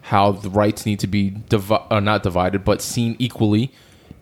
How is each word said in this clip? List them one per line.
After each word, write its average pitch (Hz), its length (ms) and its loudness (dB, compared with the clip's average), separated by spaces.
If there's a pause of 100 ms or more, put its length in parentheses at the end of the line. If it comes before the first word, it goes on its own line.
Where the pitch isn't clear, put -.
how 101 300 2
the 98 180 -6
rights 104 360 0
need 104 140 -2
to 98 80 -2
be 98 220 0
divi-, 104 440 -2 (160)
uh, 110 80 2
not 104 240 0
divided, 92 420 0
but 101 160 2
seen 117 380 -4
equally. 113 540 0 (500)